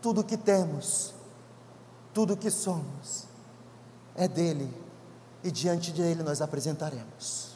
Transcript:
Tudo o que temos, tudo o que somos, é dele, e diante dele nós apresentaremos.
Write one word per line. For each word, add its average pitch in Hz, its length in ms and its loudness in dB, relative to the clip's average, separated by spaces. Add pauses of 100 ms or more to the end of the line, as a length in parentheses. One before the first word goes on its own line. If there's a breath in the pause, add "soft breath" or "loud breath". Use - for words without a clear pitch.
Tudo 220 200 4
o - 20 4
que 214 120 -2
temos, 185 760 2 (960)
tudo 208 220 4
o - 20 -6
que 214 140 0
somos, 156 760 -4 (880)
é 180 100 4
dele, 151 420 2 (760)
e 185 80 0
diante 170 400 0
dele 165 320 2
nós 147 180 0
apresentaremos. 151 1120 -4